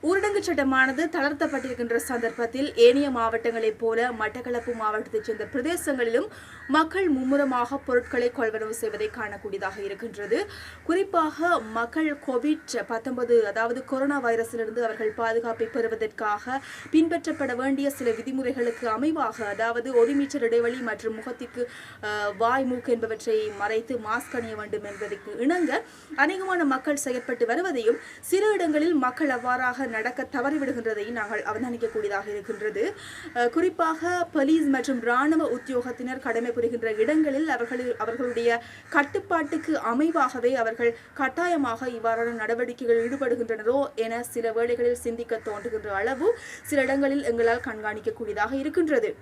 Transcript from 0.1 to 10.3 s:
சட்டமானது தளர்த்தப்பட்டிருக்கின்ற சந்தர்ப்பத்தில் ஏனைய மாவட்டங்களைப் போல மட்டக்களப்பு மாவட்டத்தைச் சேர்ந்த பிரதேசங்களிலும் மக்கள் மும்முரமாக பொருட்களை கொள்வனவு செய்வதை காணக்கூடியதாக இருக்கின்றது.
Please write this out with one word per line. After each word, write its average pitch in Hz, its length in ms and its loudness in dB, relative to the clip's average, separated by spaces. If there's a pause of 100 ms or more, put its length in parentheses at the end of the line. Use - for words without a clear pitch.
சட்டமானது 269 640 2 (120)
தளர்த்தப்பட்டிருக்கின்ற 269 800 -2
சந்தர்ப்பத்தில் 233 800 -2
ஏனைய 262 340 8
மாவட்டங்களைப் 226 680 0
போல 226 320 2
மட்டக்களப்பு 240 640 -4
மாவட்டத்தைச் 220 500 -2
சேர்ந்த 214 300 -4
பிரதேசங்களிலும் 269 760 0 (400)
மக்கள் 320 420 4
மும்முரமாக 262 680 2
பொருட்களை 240 540 0
கொள்வனவு 220 380 -2
செய்வதை 214 480 -4
காணக்கூடியதாக 196 680 -6
இருக்கின்றது. 202 640 -2 (360)